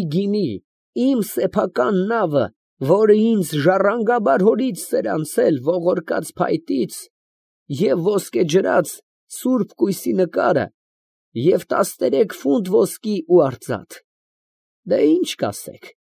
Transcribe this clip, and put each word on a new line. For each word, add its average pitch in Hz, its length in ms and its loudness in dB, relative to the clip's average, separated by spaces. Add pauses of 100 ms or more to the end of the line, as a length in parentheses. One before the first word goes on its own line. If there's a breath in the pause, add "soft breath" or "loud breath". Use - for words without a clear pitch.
գինի, 190 460 -2 (440)
իմ 247 300 0
սեփական 208 760 -2
նավը, 190 400 0 (380)
որը 208 360 4
ինձ 214 380 2
ժառանգաբար 202 920 2
հորից 233 380 0
սեր - 260 -4
անցել 151 520 0
ողորկած 170 720 -2
փայտից, - 680 -4 (680)
և 165 360 0
ոսկեջրած 190 880 0 (380)
սուրբ 247 420 -2
կույսի 208 400 -2
նկարը, 180 540 0 (680)
և 165 300 0
տասներեք - 720 -2
ֆունտ 123 360 -2
ոսկի 107 500 0
ու 175 180 6
արծաթ։ 123 580 -6 (880)
Դե 110 160 2
ինչ 160 300 2
կասեք։ - 580 -8 (120)